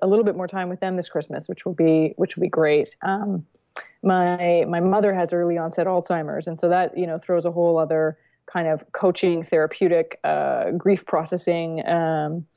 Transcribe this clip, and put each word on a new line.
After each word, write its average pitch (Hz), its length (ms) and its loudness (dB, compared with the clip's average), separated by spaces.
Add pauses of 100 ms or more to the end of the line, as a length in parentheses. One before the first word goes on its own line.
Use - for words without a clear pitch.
a 190 40 2
little 208 160 4
bit 202 120 0
more 180 120 -6
time 180 220 -6
with 180 100 -8
them 190 180 -2
this 175 120 -6
Christmas, 151 400 -6
which - 160 -10
will 185 80 -4
be, 160 440 4
which 180 180 -2
will 165 60 -8
be 180 80 0
great. 151 520 2
Um, 196 420 -4 (600)
my, 175 640 2
my 170 120 -2
mother 196 320 2
has 180 220 -2
early 175 240 0
onset 170 300 -2
Alzheimer's, 165 580 -2
and 165 140 -8
so 175 100 2
that, 180 260 2
you 180 120 -2
know, 160 100 -4
throws 170 280 0
a 170 60 -2
whole 170 280 2
other 156 400 0 (260)
kind 170 220 -4
of 156 240 -2
coaching, 175 520 0
therapeutic, 165 800 0
uh, 151 480 0
grief 185 340 0
processing, 165 800 -2
um, 160 580 0 (120)